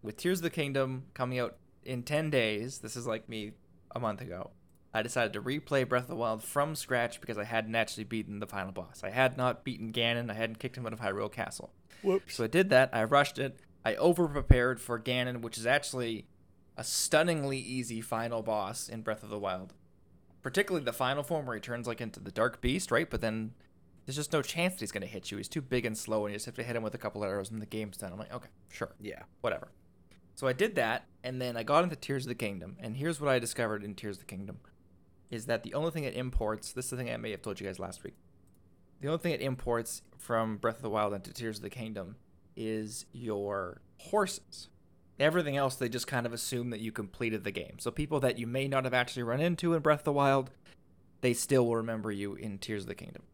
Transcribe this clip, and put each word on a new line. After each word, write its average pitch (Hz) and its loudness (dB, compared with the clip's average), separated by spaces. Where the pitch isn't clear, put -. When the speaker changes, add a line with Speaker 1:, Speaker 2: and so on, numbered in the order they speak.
Speaker 1:
With 107 -8
Tears 180 0
of - -6
the 160 0
Kingdom 135 0
coming 127 0
out 120 0
in 123 -4
ten 151 0
days, 117 2
this 113 -10
is, 120 -4
like, 110 -2
me 107 -6
a 127 -4
month 107 -2
ago, 90 -8
I 110 2
decided 113 2
to 104 -2
replay 139 2
Breath 123 2
of 127 -12
the 127 -6
Wild 113 0
from 151 0
scratch 120 0
because 110 -6
I 104 -2
hadn't 113 0
actually 110 0
beaten 104 -4
the 104 -4
final 95 -4
boss. 90 -10
I 98 -4
had 127 4
not 127 0
beaten 113 -6
Ganon. 117 2
I 104 -2
hadn't 113 -2
kicked - -8
him 123 -6
out 113 -2
of 110 -10
Hyrule 104 -2
Castle. - -8
Speaker 2:
Whoops. 196 2
Speaker 1:
So 117 0
I - 2
did 185 4
that. 131 8
I 113 4
rushed 143 6
it. 131 -4
I 113 2
overprepared 143 6
for 117 -4
Ganon, 123 0
which 113 -6
is 110 -2
actually 123 2
a - -8
stunningly 151 4
easy 117 -4
final 113 -2
boss 107 -2
in 113 -6
Breath 107 -2
of 104 -14
the 104 -4
Wild. 92 -4
Particularly 180 2
the 117 0
final 135 2
form 151 -2
where 117 -2
he 101 -6
turns, 120 -4
like, 117 -2
into 110 -6
the 98 -10
Dark 120 2
Beast, 135 0
right? 143 4
But 113 0
then 110 0
there's 135 -6
just 147 -2
no 156 4
chance 180 0
that - -10
he's 107 -4
gonna 95 -6
hit 104 -8
you. 101 -6
He's 107 -6
too 151 -4
big 127 0
and 110 0
slow, 107 0
and 101 -2
you 104 -6
just 107 -6
have 117 -10
to 123 -6
hit 120 -2
him 113 0
with 107 -2
a 120 -8
couple 104 -4
arrows, 98 -2
and 110 -6
the 107 -8
game's 107 -6
done. 92 -8
I'm 98 -10
like, - -10
"Okay, 123 -10
sure. - -6
Speaker 2:
Yeah. - -10
Speaker 1:
Whatever." 104 0
So 135 -2
I 127 4
did 202 2
that, 117 0
and 127 -4
then 123 -2
I 113 -2
got 147 6
into 160 -2
Tears 135 -2
of 123 -6
the 120 -4
Kingdom, 95 -4
and 117 -6
here's 147 -2
what 143 2
I 127 6
discovered 110 0
in 101 -8
Tears 101 -8
of - -18
the - -20
Kingdom, 98 -10
is 117 -6
that 117 0
the - -10
only 160 2
thing 156 -4
it 131 -4
imports, 113 -2
this 123 -6
is - -6
the 123 -4
thing 120 -4
I 117 -2
may 110 -6
have 95 -6
told 101 -4
you 98 -6
guys 92 -6
last 92 -8
week, - -10
the 139 -4
only 165 0
thing 170 2
it - 0
imports 120 -2
from 110 0
Breath 113 0
of 127 -14
the 110 -4
Wild 104 2
into 95 -8
Tears 113 -6
of 104 -12
the 104 -8
Kingdom 107 -8
is 110 -4
your 101 -4
horses. - -2
Everything 151 4
else, 135 2
they 123 0
just 120 -2
kind 120 0
of 117 -2
assume 120 -2
that 107 -4
you 110 -4
completed 110 -2
the 101 -2
game. - -8
So 120 -2
people 147 0
that 120 4
you 117 -4
may 131 0
not 131 2
have 127 0
actually 123 2
run 120 0
into 170 2
in 160 4
Breath 147 6
of - -20
the 147 4
Wild, 139 6
they 123 6
still 127 6
will 117 4
remember 110 0
you 101 -2
in 101 -8
Tears 104 -4
of 90 -8
the - -6
Kingdom. 87 -12